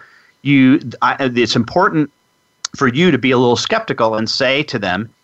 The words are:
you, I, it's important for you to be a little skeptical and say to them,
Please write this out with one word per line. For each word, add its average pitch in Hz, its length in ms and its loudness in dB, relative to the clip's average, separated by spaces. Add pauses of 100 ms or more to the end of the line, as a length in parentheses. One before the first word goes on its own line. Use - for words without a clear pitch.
(420)
you, 135 380 4 (220)
I, 127 140 0 (200)
it's 117 200 0
important 156 560 0 (640)
for 139 120 0
you 151 220 2
to 131 80 2
be 127 140 0
a 123 60 2
little 120 180 2
skeptical 127 600 -2
and 113 140 -4
say 135 340 -2
to 139 140 -8
them, 98 320 -4 (140)